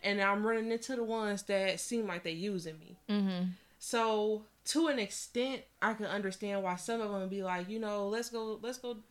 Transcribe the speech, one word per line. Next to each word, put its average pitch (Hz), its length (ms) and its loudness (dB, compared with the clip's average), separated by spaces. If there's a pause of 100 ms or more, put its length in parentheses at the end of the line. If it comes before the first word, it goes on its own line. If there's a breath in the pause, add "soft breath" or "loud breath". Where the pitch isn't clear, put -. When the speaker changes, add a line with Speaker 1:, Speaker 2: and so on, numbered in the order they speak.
Speaker 1:
and 202 180 2
I'm 202 240 4
running 226 280 2
into 233 240 -2
the 233 80 0
ones 214 400 0
that 190 360 2
seem 226 280 0
like 175 160 -4
they 170 80 -2
using 170 480 -4
me. 170 180 -18 (100)
Speaker 2:
Mm-hmm. 190 420 2 (280 loud breath)
Speaker 1:
So, 214 680 2 (240)
to 320 180 4
an 277 100 4
extent, 240 640 -2 (180)
I 214 140 2
can 214 140 -4
understand 196 560 -2
why 180 140 0
some 233 240 -2
of 208 100 -2
them 190 180 -2
be 196 140 -4
like, 180 260 -2
you 220 80 -4
know, 208 300 -2
"Let's 233 240 -2
go, 220 320 -4
let's 247 160 -6
go." 240 180 -8 (140)